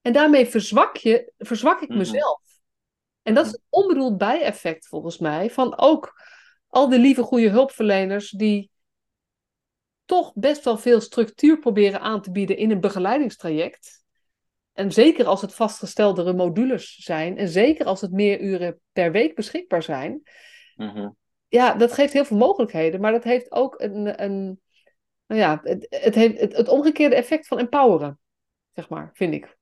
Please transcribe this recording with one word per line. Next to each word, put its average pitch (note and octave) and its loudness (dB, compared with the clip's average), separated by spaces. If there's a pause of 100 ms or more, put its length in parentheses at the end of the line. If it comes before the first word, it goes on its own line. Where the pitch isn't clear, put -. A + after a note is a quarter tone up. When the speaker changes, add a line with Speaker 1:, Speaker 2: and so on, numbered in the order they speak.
Speaker 1:
En A#3+ -2
daarmee C#4+ 6
verzwak A3+ 0
je, - 0
verzwak B3 -2
ik D#4 -12
Speaker 2:
Mhm. A#3 -4
Speaker 1:
mezelf. A3+ -2 (800)
En A3 0
dat C#4+ 4
is G#3+ -10
Speaker 2:
Mhm. - -16
Speaker 1:
een - 0
onbedoeld C4+ 0
bijeffect G#3 -4
volgens D#3+ -12
mij E3 -4
van B3+ -4
ook D4+ 2 (460)
al C4+ 4
die B3 4
lieve B3+ 6
goede A3+ 2
hulpverleners G3+ 0
die G3+ -2 (1300)
toch F4+ -2
best C#4+ -2
wel A3+ 0
veel A#3 4
structuur C4+ 0
proberen G3+ 0
aan A3 -6
te F#3+ -14
bieden F#3+ -2
in A3 0
een G3 0
begeleidingstraject. F#3+ -4 (680)
En G3 -6
zeker C4+ 4
als F#3+ 0
het G3+ -12
vastgesteldere G3 -2
modules F3+ -2
zijn E3+ -8
en G3+ -4
zeker B3 0
als F#3+ -4
het F3+ -10
meer G3+ 0
uren F3+ -6 (120)
per E3+ 0
week B3 0
beschikbaar G#3+ -6
zijn. D#3+ -8 (540)
Speaker 2:
Mhm. G#3 -12 (400)
Speaker 1:
Ja, A#3+ 4
dat A#3 2
geeft C#4+ 0
heel C#4 2
veel A3 -4
mogelijkheden, E3 0
maar G#3+ 0
dat A#3 -2
heeft B3 -2
ook B3+ -2
een, G#3 -6
een, G3 -8 (640)
nou A3 -2
ja, D#3 2
het, - -6
het - -2
heeft, A3 2
het, - -2
het A3+ 0
omgekeerde D4 2
effect D#4 -2
van A#3+ -4
empoweren, G#3 2 (540)
zeg - -16
maar, D#3 -12
vind E3 -2
ik. - -14